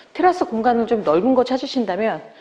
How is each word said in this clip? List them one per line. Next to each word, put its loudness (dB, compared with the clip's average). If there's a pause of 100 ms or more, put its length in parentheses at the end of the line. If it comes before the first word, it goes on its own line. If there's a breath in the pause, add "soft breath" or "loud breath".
(140 loud breath)
테라스 2
공간을 0
좀 0
넓은 2
거 4
찾으신다면 -4 (200 loud breath)